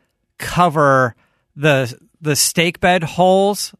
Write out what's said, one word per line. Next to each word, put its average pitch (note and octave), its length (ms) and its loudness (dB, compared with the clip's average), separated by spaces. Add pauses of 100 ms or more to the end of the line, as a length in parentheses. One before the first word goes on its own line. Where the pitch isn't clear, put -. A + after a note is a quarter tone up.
(360)
cover C#3+ 760 0 (400)
the, C3+ 420 0 (240)
the D#3 140 -4
stake - 460 -2
bed F3+ 240 0
holes, F#3+ 760 0